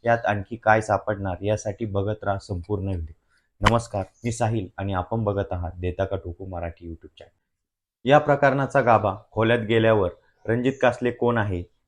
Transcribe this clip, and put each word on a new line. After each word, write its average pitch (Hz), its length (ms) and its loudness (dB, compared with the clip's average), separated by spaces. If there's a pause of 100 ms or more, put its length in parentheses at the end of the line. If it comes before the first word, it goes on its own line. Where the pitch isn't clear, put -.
यात 117 200 2
आणखी 104 300 -4
काय 110 260 2
सापडणार, 98 600 -2
यासाठी 104 440 -4
बघत 101 380 -4
राहा 98 160 -2
संपूर्ण 95 460 -6
व्हिडिओ. 87 280 -6 (560)
नमस्कार, 113 340 0 (200)
मी 117 80 -2
साहिल 110 360 -2 (100)
आणि 98 160 -4
आपण 110 300 -4
बघत 101 280 0
आहात 87 280 -6
देता 90 260 -2
का 95 100 -6
ठोकू 90 300 -10
मराठी 85 400 -10
YouTube 82 340 -16
चॅनल. - 240 -20 (680)
या 147 100 8
प्रकरणाचा 139 600 2
गाभा 104 340 4 (160)
खोलात 113 280 2
गेल्यावर 110 500 2 (380)
रणजित 123 340 0
कासले 123 300 2
कोण 120 260 0
आहे, 98 260 -2 (240)